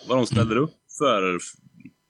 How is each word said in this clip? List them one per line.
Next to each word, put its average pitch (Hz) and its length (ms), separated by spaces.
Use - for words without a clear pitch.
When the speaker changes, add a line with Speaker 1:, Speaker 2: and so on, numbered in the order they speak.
Speaker 1:
Vad 127 100
de 120 80
ställer 110 260
Speaker 2:
Mm. 123 120
Speaker 1:
upp 160 100
för... 98 400